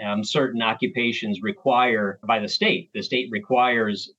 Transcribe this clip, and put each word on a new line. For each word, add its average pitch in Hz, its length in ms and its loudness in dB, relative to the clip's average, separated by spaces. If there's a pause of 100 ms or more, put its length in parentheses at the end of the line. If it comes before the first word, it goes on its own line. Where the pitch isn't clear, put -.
um, 104 200 -2
certain 117 400 0
occupations 113 800 -2
require 110 800 2
by 113 160 2
the 104 80 -4
state. 120 480 -2
The 101 80 -6
state 127 260 -2
requires 113 880 0